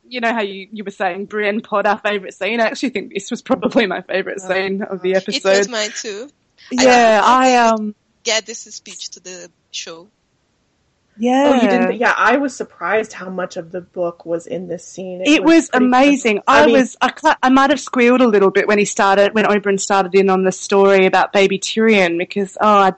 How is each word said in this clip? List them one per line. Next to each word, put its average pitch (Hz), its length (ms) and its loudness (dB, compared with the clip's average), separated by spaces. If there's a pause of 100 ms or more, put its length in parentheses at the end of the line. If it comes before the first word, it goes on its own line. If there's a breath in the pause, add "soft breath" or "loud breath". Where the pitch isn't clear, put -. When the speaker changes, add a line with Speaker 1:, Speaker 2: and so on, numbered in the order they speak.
Speaker 1:
you 247 140 -10
know 233 120 -2
how 226 80 -4
you, 196 300 -10
you 214 120 -12
were 190 80 -10
saying 196 340 -6
Brienne 208 360 -4
Pod, 202 240 -4
our 202 140 0
favourite 208 340 -6
scene? 214 260 -4
I 220 60 2
actually 262 240 -4
think - 240 -10
this - 160 -10
was - 140 -8
probably 240 420 -2
my 185 160 -6
favourite 190 400 -6
Speaker 2:
Oh. 185 60 -14
Speaker 1:
scene 190 340 -4
of 185 220 -10
the 185 100 -2
Speaker 2:
It 185 140 -2
was 202 80 -6 (100)
Speaker 1:
episode. 196 240 2
Speaker 2:
mine 214 260 -6
too. 226 340 -12 (420 loud breath)
Speaker 1:
Yeah, 247 520 4
Speaker 2:
I 254 300 4
Speaker 1:
I, 240 140 4
um, 214 260 -2 (300)
Speaker 2:
get 220 240 -4
this 226 140 -16
speech - 500 -18
to - 80 -20
the 175 320 -20 (180)
show. 170 380 -16 (1080)
Speaker 1:
Yeah. 247 300 0
Speaker 3:
Oh, 269 140 4
you 214 80 2
didn't? 185 260 0
Yeah, 214 220 0
I 208 200 2
was 277 160 -4
surprised 202 600 -6
how 185 160 -14
much 185 260 -10
of 165 160 -12
the 185 80 -10
book 175 460 -8
was 165 220 -8
in 180 200 -10
this 175 180 -12
scene. 185 360 -14
It 185 80 -2
Speaker 1:
It 302 140 2
Speaker 3:
was 330 120 4
Speaker 1:
was 311 140 2
Speaker 3:
pretty 254 160 0
Speaker 1:
amazing. 254 520 2
Speaker 3:
impressive. - 60 -8 (160)
I 294 40 6
Speaker 1:
I - 20 6
Speaker 3:
mean 285 100 4
Speaker 1:
was, 254 240 0
I 254 100 0
cla-, - 320 0
I 262 80 2
might 269 200 4
have 285 100 0
squealed 247 420 2
a 254 60 6
little 196 240 4
bit 196 160 0
when 208 120 2
he 208 40 2
started, 202 500 2
when 214 120 0
Oberyn 202 340 0
started 190 340 0
in 196 160 4
on 190 140 2
the 185 80 2
story 196 540 4
about 185 260 2
baby 196 260 2
Tyrion, 196 600 2
because, 185 420 -6
oh, 214 80 2
I, 196 300 4